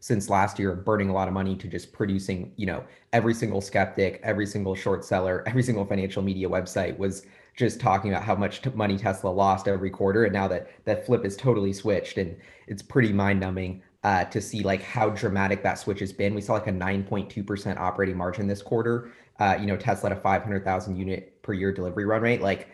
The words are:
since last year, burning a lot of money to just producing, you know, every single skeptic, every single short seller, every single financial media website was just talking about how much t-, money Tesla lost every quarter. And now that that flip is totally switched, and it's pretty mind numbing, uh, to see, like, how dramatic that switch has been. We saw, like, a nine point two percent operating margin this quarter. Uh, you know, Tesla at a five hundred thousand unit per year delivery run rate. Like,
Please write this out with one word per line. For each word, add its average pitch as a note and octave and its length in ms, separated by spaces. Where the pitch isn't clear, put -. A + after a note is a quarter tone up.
since G#2 280
last G2+ 300
year, G2 160
burning G2 360
a - 20
lot F#2+ 160
of F#2 60
money F#2+ 200
to F#2+ 140
just - 240
producing, F#2+ 640
you G2+ 100
know, E2 160
every A#2 200
single G2+ 280
skeptic, G2 640
every G#2 220
single G2 280
short F#2+ 300
seller, F#2 420
every B2 160
single G#2+ 220
financial G2 380
media F#2+ 260
website F2+ 500
was F#2+ 260
just A2+ 240
talking G2+ 320
about F#2+ 140
how G#2+ 100
much F#2+ 280
t-, C3 80
money G#2 280
Tesla G2 320
lost F#2+ 380
every G2 220
quarter. G2+ 340
And G2 80
now G2 160
that F2 240
that G#2 200
flip A#2+ 180
is G2 120
totally G#2+ 360
switched, G2 460
and G2 180
it's G2 160
pretty A2+ 300
mind G2 260
numbing, F#2 440
uh, F#2+ 220
to - 160
see, G#2 240
like, G2 180
how A2 280
dramatic G2 520
that F#2 160
switch G2 220
has G2 120
been. G2+ 220
We G#2 60
saw, A2 140
like, G#2 120
a G#2 60
nine F#2+ 320
point G2 260
two G2+ 140
percent G2 340
operating F#2 380
margin F#2 320
this G2+ 120
quarter. A#2 520
Uh, F#2+ 220
you G#2 80
know, F#2+ 80
Tesla G2+ 340
at F#2+ 80
a - 20
five F#2+ 220
hundred G2 220
thousand F#2+ 320
unit F#2+ 460
per A2 100
year F#2+ 200
delivery F2+ 340
run A2 160
rate. A#2 200
Like, F#2+ 320